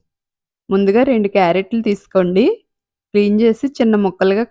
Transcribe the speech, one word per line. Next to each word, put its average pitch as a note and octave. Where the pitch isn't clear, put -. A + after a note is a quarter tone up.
ముందుగా G3
రెండు A3
క్యారెట్లు F#3+
తీసుకోండి. F#3+
క్లీన్ G#3
చేసి A#3
చిన్న A3+
ముక్కలుగా G3